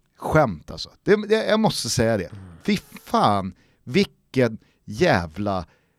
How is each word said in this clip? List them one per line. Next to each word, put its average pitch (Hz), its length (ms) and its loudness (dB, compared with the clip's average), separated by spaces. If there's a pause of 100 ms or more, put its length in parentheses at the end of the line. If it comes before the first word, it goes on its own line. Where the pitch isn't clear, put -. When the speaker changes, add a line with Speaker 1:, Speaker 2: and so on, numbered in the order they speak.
(180)
Speaker 1:
skämt, 120 520 0
alltså. - 200 -14 (140)
Det, 208 240 2
det, 214 180 2
jag 214 140 2
måste 190 280 -2
säga 113 280 2
det. 92 160 -2
Speaker 2:
Mm. 98 120 -18 (200)
Speaker 1:
Fy 202 120 0 (280)
fan, 101 480 0 (320)
vilken 127 760 0 (260)
jävla, 101 800 -2 (340)